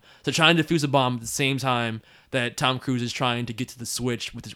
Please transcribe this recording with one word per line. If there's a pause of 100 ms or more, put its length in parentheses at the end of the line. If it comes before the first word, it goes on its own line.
(260)
So
trying
to
defuse
a
bomb
at
the
same
time (300)
that
Tom
Cruise
is
trying
to
get
to
the
switch,
which,